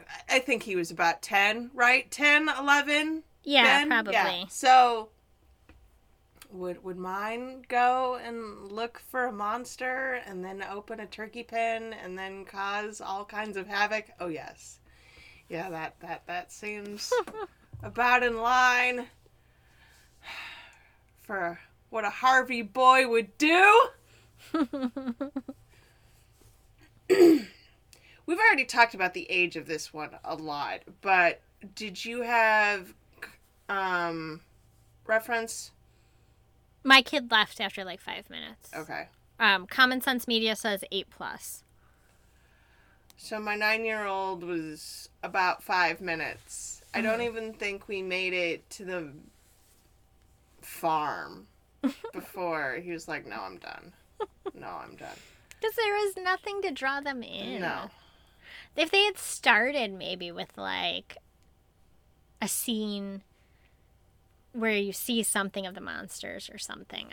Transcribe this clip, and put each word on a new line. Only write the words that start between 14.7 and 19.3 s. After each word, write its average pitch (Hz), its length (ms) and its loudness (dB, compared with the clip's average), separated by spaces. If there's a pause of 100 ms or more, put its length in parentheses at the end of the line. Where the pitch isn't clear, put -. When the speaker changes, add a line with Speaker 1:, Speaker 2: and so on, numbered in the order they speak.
Speaker 1:
Yeah, 175 220 -8
that, 160 300 -10
that, 170 260 -12
that 175 240 -8
seems 208 640 -8 (360)
Speaker 2:
<laughs> - 360 -20
Speaker 1:
about 240 400 2
in 233 140 -2
line 247 680 2 (2250)